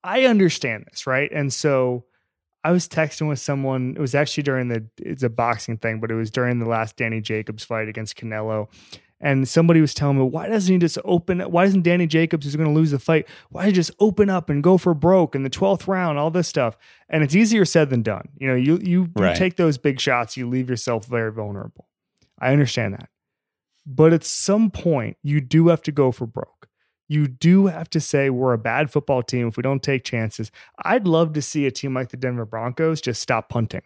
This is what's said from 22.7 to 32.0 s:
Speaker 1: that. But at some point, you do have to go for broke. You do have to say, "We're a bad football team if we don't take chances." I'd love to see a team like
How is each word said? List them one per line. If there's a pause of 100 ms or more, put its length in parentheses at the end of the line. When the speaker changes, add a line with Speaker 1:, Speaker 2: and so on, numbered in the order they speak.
Speaker 1:
that. (760)
But
at
some
point,
you
do
have
to
go
for
broke. (400)
You
do
have
to
say,
"We're
a
bad
football
team
if
we
don't
take
chances." (320)
I'd
love
to
see
a
team
like